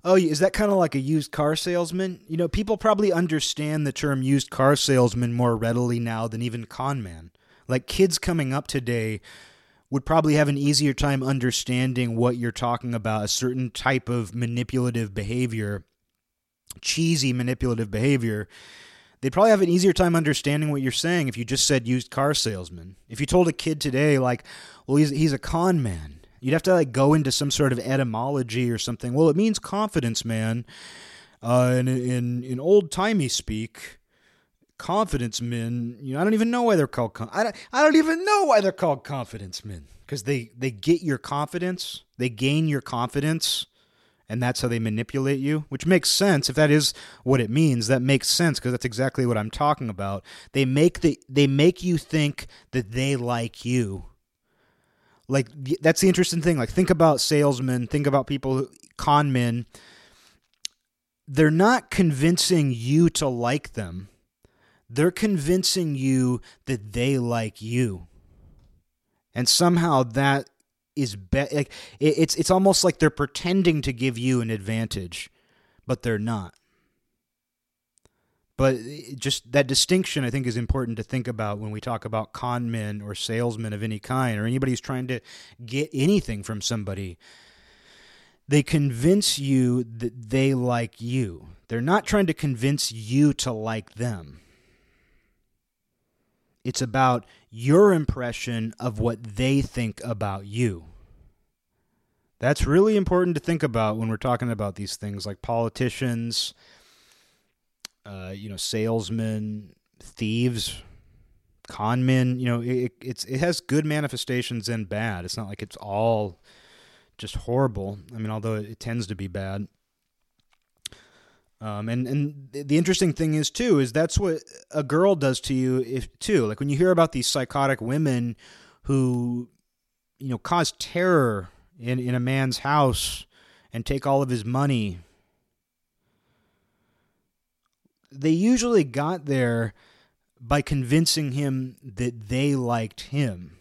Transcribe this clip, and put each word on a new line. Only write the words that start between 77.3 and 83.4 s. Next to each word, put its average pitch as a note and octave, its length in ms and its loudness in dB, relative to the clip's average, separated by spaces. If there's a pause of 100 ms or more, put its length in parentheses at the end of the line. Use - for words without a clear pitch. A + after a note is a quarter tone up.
But C3 200 2
it C3 440 -14
just, - 320 -4
that C#3+ 140 4
distinction, D3+ 580 0
I A#2 60 -2
think, B2+ 160 -2
is A#2 100 -2
important A#2 400 -2
to A2 60 -8
think B2 260 -4
about G#2+ 300 -4
when G#2+ 120 -8
we G#2 120 -8
talk A#2 240 -6
about A2 260 -6
con B2 380 -4
men G#2 320 -6
or G2+ 120 -10
salesmen A2 600 -4